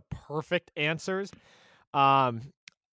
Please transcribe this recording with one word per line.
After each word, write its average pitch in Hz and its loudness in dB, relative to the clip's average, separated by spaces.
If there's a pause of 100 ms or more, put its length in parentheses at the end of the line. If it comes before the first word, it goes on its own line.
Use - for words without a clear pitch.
perfect - -6
answers. 175 -4 (600)
Um, 135 4 (520)